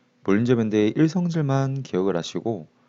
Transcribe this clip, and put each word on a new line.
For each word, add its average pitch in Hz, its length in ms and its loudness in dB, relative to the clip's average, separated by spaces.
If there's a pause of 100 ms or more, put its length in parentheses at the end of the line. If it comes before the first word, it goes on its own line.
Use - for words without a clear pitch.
(260)
볼린저 120 300 4
밴드의 107 400 2
일성질만 147 880 0
기억을 92 320 -2
하시고 85 500 -6 (220)